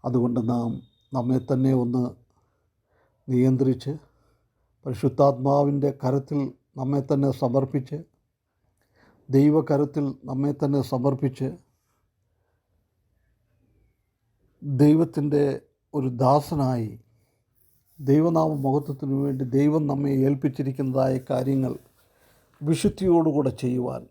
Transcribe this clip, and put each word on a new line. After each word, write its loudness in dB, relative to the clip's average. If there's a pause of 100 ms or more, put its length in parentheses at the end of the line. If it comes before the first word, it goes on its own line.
അതുകൊണ്ട് 0 (100)
നാം -2 (440)
നമ്മെ 0
തന്നെ 0
ഒന്ന് 0 (1200)
നിയന്ത്രിച്ച് 2 (920)
പരിശുദ്ധാത്മാവിൻ്റെ 2
കരത്തിൽ -2 (380)
നമ്മെ -2
തന്നെ 0
സമർപ്പിച്ച് -2 (1300)
ദൈവകരത്തിൽ 2 (200)
നമ്മെ -4
തന്നെ -2
സമർപ്പിച്ച് -2 (3000)
ദൈവത്തിൻ്റെ 2 (500)
ഒരു -2
ദാസനായി 2 (1120)
ദൈവനാമ 2
മഹത്വത്തിനു -2
വേണ്ടി -2
ദൈവം 2
നമ്മെ -2
ഏൽപ്പിച്ചിരിക്കുന്നതായ 0
കാര്യങ്ങൾ -2 (880)
വിശുദ്ധിയോടുകൂടെ 2
ചെയ്യുവാൻ -4